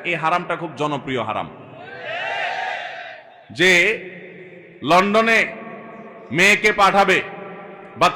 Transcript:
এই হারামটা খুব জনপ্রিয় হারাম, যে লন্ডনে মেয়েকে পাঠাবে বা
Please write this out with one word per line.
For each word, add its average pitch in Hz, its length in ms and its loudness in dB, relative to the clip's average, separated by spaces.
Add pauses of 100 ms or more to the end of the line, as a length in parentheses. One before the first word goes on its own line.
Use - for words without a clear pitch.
এই 170 100 -2
হারামটা 170 420 -2
খুব 160 200 -8
জনপ্রিয় 135 460 -4
হারাম, 101 280 -4 (2000)
যে 180 480 2 (840)
লন্ডনে 202 760 4 (760)
মেয়েকে 202 400 4
পাঠাবে 190 500 6 (760)
বা 160 200 4